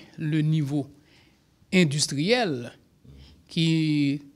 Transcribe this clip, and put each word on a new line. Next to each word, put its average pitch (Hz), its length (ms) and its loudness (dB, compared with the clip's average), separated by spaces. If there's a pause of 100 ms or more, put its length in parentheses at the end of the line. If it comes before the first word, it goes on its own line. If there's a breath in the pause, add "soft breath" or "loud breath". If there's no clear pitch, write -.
(200)
le 156 220 -2
niveau 151 440 0 (880 soft breath)
industriel 151 1000 0 (800 soft breath)
qui, 156 720 0 (140)